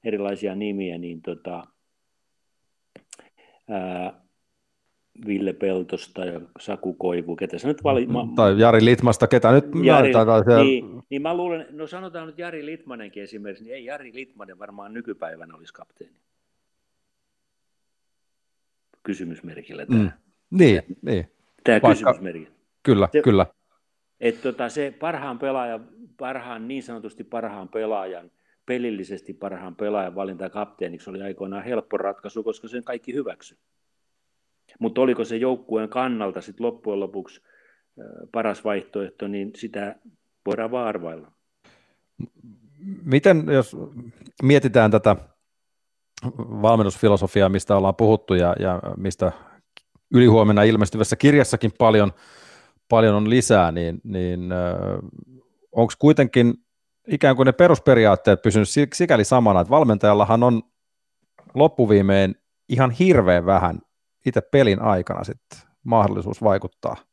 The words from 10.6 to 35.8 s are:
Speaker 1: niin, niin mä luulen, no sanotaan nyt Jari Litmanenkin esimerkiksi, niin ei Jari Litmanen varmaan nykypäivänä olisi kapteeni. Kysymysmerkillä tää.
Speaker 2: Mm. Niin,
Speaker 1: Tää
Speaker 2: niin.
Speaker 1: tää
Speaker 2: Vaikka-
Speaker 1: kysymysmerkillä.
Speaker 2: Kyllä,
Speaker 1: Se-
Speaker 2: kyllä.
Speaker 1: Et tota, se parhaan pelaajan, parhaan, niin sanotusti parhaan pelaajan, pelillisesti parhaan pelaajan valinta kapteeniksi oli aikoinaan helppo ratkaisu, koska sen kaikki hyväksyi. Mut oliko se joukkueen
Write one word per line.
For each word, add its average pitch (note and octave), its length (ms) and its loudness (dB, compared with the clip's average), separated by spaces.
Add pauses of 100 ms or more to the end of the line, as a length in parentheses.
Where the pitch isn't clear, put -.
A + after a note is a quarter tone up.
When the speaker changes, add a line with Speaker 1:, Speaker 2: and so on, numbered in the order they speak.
Speaker 1:
niin, B2 460 -2
niin C#3 120 -8
mä D#3+ 120 -4
luulen, F3 360 -6
no D3+ 160 -14
sanotaan E3+ 400 -16
nyt D#3 120 -20
Jari E3 280 -14
Litmanenkin A#2+ 560 -18
esimerkiksi, G#2 420 -18
niin A#2 100 -18
ei C3 100 -20
Jari C3 300 -18
Litmanen G#2 440 -20
varmaan G2+ 360 -20
nykypäivänä E2+ 600 -16
olisi E2 180 -20
kapteeni. - 400 -20 (3000)
Kysymysmerkillä - 840 -14
tää. B2 120 -2
Speaker 2:
Mm. G2+ 120 -2 (400)
Niin, D#3+ 320 2
Speaker 1:
Tää - 200 -16
Speaker 2:
niin. G#2 240 -4 (380)
Speaker 1:
tää A#2+ 180 2
Speaker 2:
Vaikka- B2+ 60 4
Speaker 1:
kysymysmerkillä. F#2+ 600 -2 (340)
Speaker 2:
Kyllä, G2 300 2
Speaker 1:
Se- D3+ 100 2
Speaker 2:
kyllä. G2 240 4 (720)
Speaker 1:
Et A#2 220 -4
tota, B2 260 -8
se C#3 320 -8
parhaan C#3+ 380 -10
pelaajan, A#2+ 500 -8 (300)
parhaan, B2 500 -14
niin C3+ 140 -10
sanotusti A2 420 -18
parhaan G#2 440 -12
pelaajan, F#2+ 640 -10 (360)
pelillisesti G2+ 680 -10
parhaan F#2 420 -14
pelaajan G#2 380 -6
valinta F#2+ 360 -12
kapteeniksi F#2+ 600 -14
oli F#2+ 120 -16
aikoinaan G2 420 -14
helppo A2+ 320 -8
ratkaisu, G2+ 460 -10
koska A2+ 260 -10
sen A#2+ 160 -14
kaikki B2 300 -14
hyväksyi. B2 440 -12 (1200)
Mut A2+ 200 -6
oliko B2 260 0
se A2+ 120 -10
joukkueen A2+ 520 -6